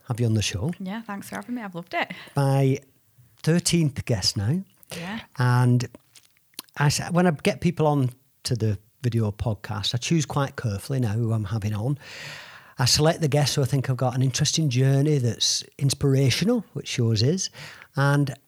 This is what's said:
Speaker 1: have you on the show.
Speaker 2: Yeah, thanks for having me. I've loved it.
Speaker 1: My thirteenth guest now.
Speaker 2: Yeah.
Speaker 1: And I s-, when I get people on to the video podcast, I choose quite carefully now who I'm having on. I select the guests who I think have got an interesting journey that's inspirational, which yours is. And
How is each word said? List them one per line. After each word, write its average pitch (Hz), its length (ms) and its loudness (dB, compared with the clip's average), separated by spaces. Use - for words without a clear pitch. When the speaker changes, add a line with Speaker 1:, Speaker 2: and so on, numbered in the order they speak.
Speaker 1:
have 123 120 -4
you 123 60 2
on 110 80 2
the 110 80 2
show. 107 380 -4
Speaker 2:
Yeah, 196 220 -10
thanks 202 280 -12
for 202 60 -10
having 208 200 -8
me. 240 60 -10
I've 190 140 -12
loved 175 180 -12
it. 339 180 -4
Speaker 1:
My 135 440 4
thirteenth 165 640 2
guest 104 320 -2
now. 131 240 0
Speaker 2:
Yeah. 190 220 -8
Speaker 1:
And 123 500 4
I 147 100 2
s-, - 240 -2
when 180 160 4
I 175 40 4
get 135 300 -2
people 156 260 0
on 139 240 2
to 127 120 -2
the 110 220 0
video 113 300 0
podcast, - 640 -4
I 127 40 -2
choose 156 280 0
quite 139 300 -2
carefully 113 440 -4
now 110 140 0
who 113 200 0
I'm 107 120 -2
having 107 280 -4
on. 123 240 -4
I 127 60 2
select 160 360 2
the 156 60 0
guests 143 280 2
who 143 80 2
I - 20 2
think 135 220 0
have 127 100 0
got 127 180 0
an 127 60 0
interesting 147 480 0
journey 139 480 4
that's 113 460 0
inspirational, 139 840 2
which - 240 -8
yours 113 260 4
is. 180 260 0
And 143 380 2